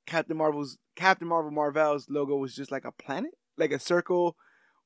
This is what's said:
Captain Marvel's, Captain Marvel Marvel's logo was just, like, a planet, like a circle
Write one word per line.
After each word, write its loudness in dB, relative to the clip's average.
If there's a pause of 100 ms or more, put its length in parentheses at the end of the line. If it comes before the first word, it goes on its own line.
Captain -2
Marvel's, 0 (180)
Captain 2
Marvel 0
Marvel's 2
logo 0
was -6
just, -12
like, -6
a -10
planet, -8 (260)
like 0
a -2
circle 2 (480)